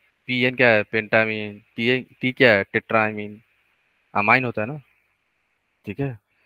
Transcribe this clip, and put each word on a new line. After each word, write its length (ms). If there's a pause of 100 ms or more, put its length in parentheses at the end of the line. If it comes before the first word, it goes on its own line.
(280)
पीएन 280
क्या 140
है? 120
पेंटामीन, 760 (160)
टीएन, 300 (140)
T 120
क्या 220
है? 180
टेट्रामीन, 680 (760)
अमाइन 300
होता 180
है 60
ना, 120 (1040)
ठीक 140
है। 180 (280)